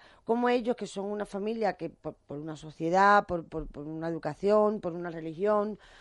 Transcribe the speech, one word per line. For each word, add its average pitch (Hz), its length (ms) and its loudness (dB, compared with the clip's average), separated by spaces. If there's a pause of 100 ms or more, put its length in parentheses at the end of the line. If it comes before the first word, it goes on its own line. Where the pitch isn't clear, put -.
(260)
cómo 240 240 2
ellos, 247 260 2
que 202 120 -8
son 196 180 -6
una 208 200 -4
familia 208 520 -2
que 165 120 -6
por, - 260 -12
por - 240 -12
una 156 180 -10
sociedad, 190 680 4
por, 170 200 -4
por, 160 220 -8
por 147 200 -12
una 160 220 -6
educación, 202 720 2
por 180 100 -4
una 175 180 -6
religión, 190 720 -2 (220)